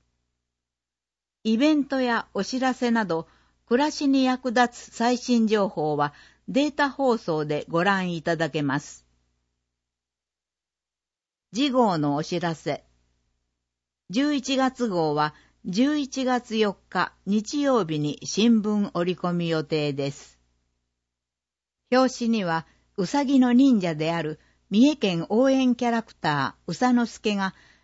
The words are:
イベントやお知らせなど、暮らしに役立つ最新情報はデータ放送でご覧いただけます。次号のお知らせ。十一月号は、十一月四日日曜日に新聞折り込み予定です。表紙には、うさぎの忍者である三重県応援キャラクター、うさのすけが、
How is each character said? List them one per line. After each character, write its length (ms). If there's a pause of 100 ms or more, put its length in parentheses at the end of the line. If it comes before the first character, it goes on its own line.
(1400)
イ 140
ベ 160
ン 100
ト 160
や 320
お 120
知 160
ら 120
せ 180
な 140
ど、 240 (380)
暮 180
ら 60
し 180
に 160
役 280
立 380
つ 40
最 240
新 280
情 220
報 300
は 160 (340)
デ 200
ー 60
タ 140
放 300
送 260
で 240
ご 160
覧 300
い 80
た 160
だ 100
け 140
ま 180
す。 240 (2500)
次 160
号 300
の 160
お 100
知 160
ら 140
せ。 320 (1200)
十 240
一 240
月 320
号 260
は、 200 (340)
十 300
一 260
月 300
四 220 (120)
日 240 (140)
日 340
曜 240
日 140
に 240
新 400
聞 320
折 220
り 40
込 120
み 160
予 160
定 280
で 200
す。 260 (1500)
表 280
紙 100
に 160
は、 240 (280)
う 80
さ 200
ぎ 160
の 120
忍 280
者 160
で 160
あ 100
る 160 (320)
三 200
重 40
県 340
応 220
援 240
キ 100
ャ 60
ラ 140
ク 100
タ 400 (140)
ー、 20
う 40
さ 180
の 120
す 160
け 140
が、 180 (320)